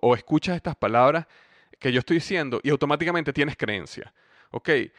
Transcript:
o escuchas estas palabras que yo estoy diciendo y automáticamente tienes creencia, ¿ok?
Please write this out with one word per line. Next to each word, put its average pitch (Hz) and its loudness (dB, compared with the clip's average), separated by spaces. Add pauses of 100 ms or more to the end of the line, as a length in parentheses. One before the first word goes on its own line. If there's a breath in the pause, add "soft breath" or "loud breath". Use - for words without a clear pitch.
o 120 4
escuchas 185 -2
estas 165 -6
palabras 127 2 (520 soft breath)
que 131 -2
yo 123 0
estoy 165 0
diciendo 151 -2
y 135 0
automáticamente 151 0
tienes 143 0
creencia, 104 -8 (380 soft breath)
¿ok? - -4 (280 soft breath)